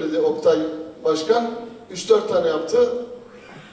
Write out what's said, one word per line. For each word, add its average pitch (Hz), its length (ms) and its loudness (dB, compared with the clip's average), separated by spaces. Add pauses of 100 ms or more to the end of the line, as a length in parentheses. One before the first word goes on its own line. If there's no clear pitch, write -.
dedi 156 160 -2
Oktay 156 400 2 (460)
Başkan. 226 460 0 (400)
Üç 175 180 -10
dört 214 200 4
tane 170 200 2
yaptı. 233 440 2 (800)